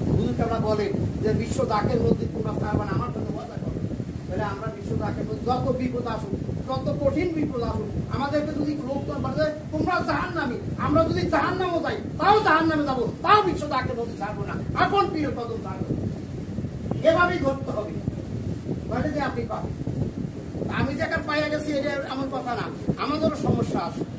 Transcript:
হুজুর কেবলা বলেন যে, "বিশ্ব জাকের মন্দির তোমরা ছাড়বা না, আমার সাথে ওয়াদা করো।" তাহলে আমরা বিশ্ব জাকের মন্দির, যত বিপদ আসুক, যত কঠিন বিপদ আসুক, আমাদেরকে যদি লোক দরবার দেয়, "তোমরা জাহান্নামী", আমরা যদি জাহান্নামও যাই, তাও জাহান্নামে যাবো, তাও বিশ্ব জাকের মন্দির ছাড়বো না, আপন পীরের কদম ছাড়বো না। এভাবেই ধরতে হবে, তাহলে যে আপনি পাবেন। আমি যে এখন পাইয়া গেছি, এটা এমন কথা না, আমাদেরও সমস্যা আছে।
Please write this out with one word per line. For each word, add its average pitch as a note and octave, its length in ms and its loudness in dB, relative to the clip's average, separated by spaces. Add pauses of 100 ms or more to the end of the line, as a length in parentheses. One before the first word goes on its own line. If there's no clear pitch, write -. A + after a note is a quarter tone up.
(120)
হুজুর - 240 4
কেবলা A3+ 220 2
বলেন G#3 640 2
যে, G#3+ 120 4
"বিশ্ব G#3+ 300 2
জাকের G#3+ 360 2
মন্দির A#3 320 4
তোমরা - 280 -2
ছাড়বা - 240 2
না, - 60 -2
আমার - 180 0
সাথে - 260 -4
ওয়াদা - 200 -6
করো।" - 320 -4 (420)
তাহলে F#3+ 140 -2
আমরা G#3 240 -4
বিশ্ব - 300 -4
জাকের - 280 -2
মন্দির, A3 200 -4
যত B3+ 320 2
বিপদ B3 300 0
আসুক, G#3+ 260 -4 (360)
যত C#4+ 360 0
কঠিন D#4+ 280 2
বিপদ D4 300 0
আসুক, - 540 -2
আমাদেরকে D4 360 0
যদি D4 220 0
লোক C#4 320 -4
দরবার - 280 -2
দেয়, D4+ 180 2 (200)
"তোমরা F4 340 2
জাহান্নামী", D4 500 0 (220)
আমরা D4+ 260 2
যদি - 160 2
জাহান্নামও F4+ 600 2
যাই, - 160 -2 (220)
তাও G4+ 240 8
জাহান্নামে D#4+ 420 4
যাবো, B3 280 0 (100)
তাও G4+ 200 8
বিশ্ব D#4 240 0
জাকের B3+ 300 0
মন্দির A#3 220 -4
ছাড়বো G3+ 260 -4
না, - 100 -4 (300)
আপন G4 280 4
পীরের D4+ 180 0
কদম A#3 320 -4
ছাড়বো - 320 -4
না। - 1160 -2
এভাবেই F4+ 280 4
ধরতে C4+ 320 -2
হবে, A3 200 -4 (1000)
তাহলে C4 220 -2
যে C#4+ 80 -2
আপনি A#3+ 280 -2
পাবেন। - 480 -6 (720)
আমি B3 240 0
যে D#4+ 80 -2
এখন D#4+ 240 0
পাইয়া D4+ 220 0
গেছি, D4+ 240 -2
এটা C#4 180 0
এমন C4+ 420 -4
কথা B3 220 -4
না, A#3 80 -2 (400)
আমাদেরও D4+ 400 2
সমস্যা - 360 2
আছে। - 260 -4 (140)